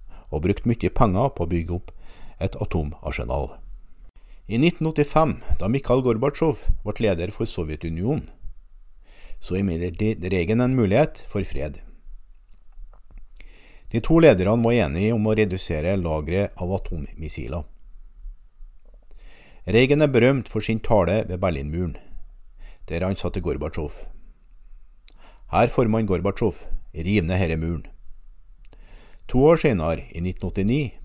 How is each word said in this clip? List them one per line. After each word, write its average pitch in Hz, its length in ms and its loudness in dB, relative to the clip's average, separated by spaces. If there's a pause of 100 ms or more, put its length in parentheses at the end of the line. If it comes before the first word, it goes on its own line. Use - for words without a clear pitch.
(280)
og 78 160 -4
brukte 98 240 0
mye 113 240 0
penger 113 420 2
på 85 140 -2
å - 20 -6
bygge 85 300 0
opp - 80 -16 (500)
et - 220 -6
atomarsenal. 71 960 -4 (920)
I 113 80 0
nitten 160 280 2
åttifem, 156 500 2 (220)
da 90 120 2
Mikhail 131 320 2
Gorbatsjov 131 600 0 (200)
ble 104 120 -4 (100)
leder 92 260 2
for 123 160 -4
Sovjetunionen, 82 800 -4 (1160)
så - 180 -4
imidlertid 90 720 -2
Reagan 95 320 2
en 127 160 2
mulighet 117 480 2
for 98 200 -4
fred. 71 320 -4 (2000)
De - 120 0
to 165 200 6
lederne 113 400 8
var 117 120 4
enige 98 400 2
om 110 120 2
å 107 120 4
redusere 90 600 0
lagre 85 560 0
av 90 240 -4
atommissiler. 76 840 -6 (2000)
Reagan 131 360 4
er 147 80 4
berømt 127 400 4
for - 160 -4
sin 113 160 -2
tale 101 440 4
ved 87 160 -6
Berlinmuren, 82 540 -2 (920)
der 85 200 -2
han 95 100 0
sa - 140 -4
til 95 160 -4
Gorbatsjov: 73 580 -4 (1500)
«Herr 117 160 4
formann 110 400 2
Gorbatsjov, 95 560 -2 (280)
riv 90 300 0
ned 90 140 0
herre 80 180 2
muren.» 80 300 -4 (1400)
To 127 160 6
år 160 160 8
senere, 85 480 2
i - 80 -10
nitten 90 320 -4
åttini, 107 300 0 (240)